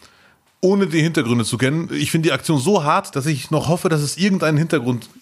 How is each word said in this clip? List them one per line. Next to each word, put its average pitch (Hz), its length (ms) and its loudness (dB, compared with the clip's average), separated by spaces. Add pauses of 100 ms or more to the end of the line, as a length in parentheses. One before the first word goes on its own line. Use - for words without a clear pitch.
(600)
Ohne 196 280 2
die 156 120 0
Hintergründe 131 440 2
zu 117 140 -4
kennen. 143 340 0
Ich 147 180 -2
finde 165 180 0
die 147 40 2
Aktion 143 280 0
so 175 220 2
hart, 170 320 -2
dass 131 120 -4
ich 156 260 -4
noch 135 160 0
hoffe, 175 200 0
dass 160 120 0
es 147 160 -4
irgendeinen 160 420 2
Hintergrund 127 500 0 (140)